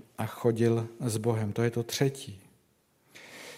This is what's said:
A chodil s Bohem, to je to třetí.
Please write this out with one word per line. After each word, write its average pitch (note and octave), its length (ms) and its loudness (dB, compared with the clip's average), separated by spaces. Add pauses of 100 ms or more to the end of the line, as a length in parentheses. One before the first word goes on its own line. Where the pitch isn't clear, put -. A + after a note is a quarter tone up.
(180)
A A2 80 -4
chodil A2+ 640 2 (120)
s A2 180 0
Bohem, A2 360 0
to A#2 100 0
je A#2+ 80 2
to A#2 120 -2
třetí. C3+ 580 -2 (1160)